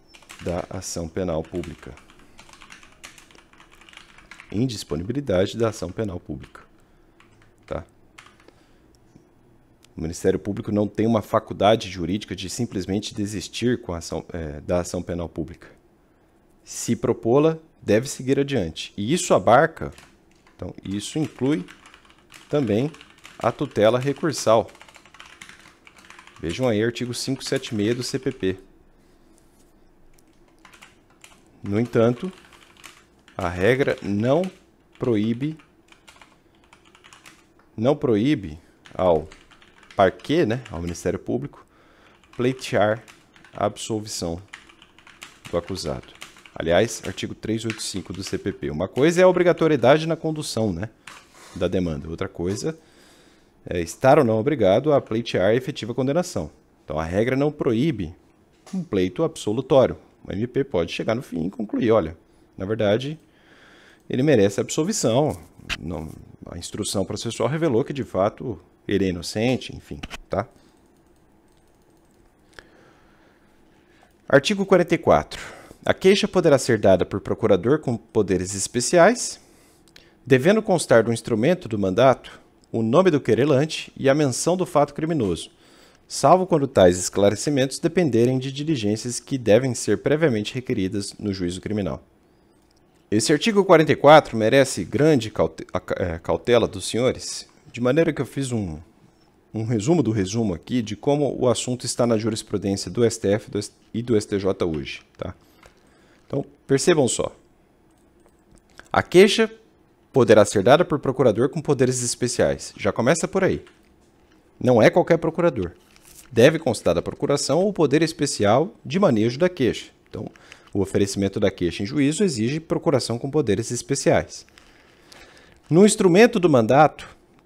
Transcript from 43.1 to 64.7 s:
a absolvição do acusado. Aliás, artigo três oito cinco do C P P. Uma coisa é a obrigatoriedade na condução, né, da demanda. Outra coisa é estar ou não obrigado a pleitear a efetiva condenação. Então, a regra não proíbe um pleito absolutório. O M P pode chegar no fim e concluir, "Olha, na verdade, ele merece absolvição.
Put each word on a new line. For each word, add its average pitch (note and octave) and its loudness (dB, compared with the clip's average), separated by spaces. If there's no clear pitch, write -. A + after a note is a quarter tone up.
a - -4
absolvição G#2 -6
do F2 -4
acusado. E2+ -8
Aliás, F#2 0
artigo G2+ -10
três A2 -6
oito A2 -8
cinco - -10
do F#2+ -10
C F#2+ -8
P G2 -6
P. D2 -10
Uma D#2 -4
coisa E3 0
é - 8
a F#3 8
obrigatoriedade D#3+ 2
na E3 -2
condução, D3 -4
né, F2+ -8
da F2+ -2
demanda. E2 -4
Outra E2 -8
coisa A2 -6
é F2 -6
estar C3 4
ou C#3 4
não A2 2
obrigado B2 2
a C3+ 4
pleitear A2 -2
a A2+ 4
efetiva B2+ -6
condenação. C3+ -4
Então, D2+ -6
a D#2+ -4
regra G#2+ 0
não C#3+ 0
proíbe A#2 -2
um F#3 -6
pleito F#2+ -2
absolutório. B2+ 0
O - -10
M G2 -4
P C3+ -4
pode E2+ -2
chegar A2 -4
no B2+ -6
fim - -8
e - -6
concluir, G#3 -2
"Olha, E2+ 0
na F#2+ -8
verdade, A2 -2
ele B2 -2
merece A2+ 4
absolvição. C#3 -2